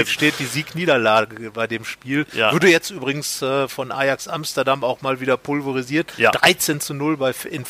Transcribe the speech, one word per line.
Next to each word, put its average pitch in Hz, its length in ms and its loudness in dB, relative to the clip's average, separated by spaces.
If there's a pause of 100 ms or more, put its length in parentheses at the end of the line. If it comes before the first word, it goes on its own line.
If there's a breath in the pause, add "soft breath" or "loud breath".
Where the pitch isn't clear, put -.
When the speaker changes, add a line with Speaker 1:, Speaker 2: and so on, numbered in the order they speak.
Speaker 1:
gewesen. 113 120 -2
Speaker 2:
steht 151 260 2
die 139 60 -4
Siegniederlage 117 1040 2
bei 113 140 -4
dem 113 200 -6
Spiel. 139 480 -6
Speaker 1:
Ja. 110 180 2
Speaker 2:
Würde 156 180 6
jetzt 170 220 4
übrigens, 139 500 -6
äh, 135 260 0
von 131 240 -8
Ajax 135 360 0
Amsterdam 139 560 -2
auch 120 180 -2
mal 131 180 -2
wieder 131 180 2
pulverisiert. 139 800 -2
Speaker 1:
Ja. 113 140 6
Speaker 2:
Dreizehn - 480 2
zu - 140 -6
null 147 240 0
bei 131 140 0
F-, - 140 -8
in 135 240 -8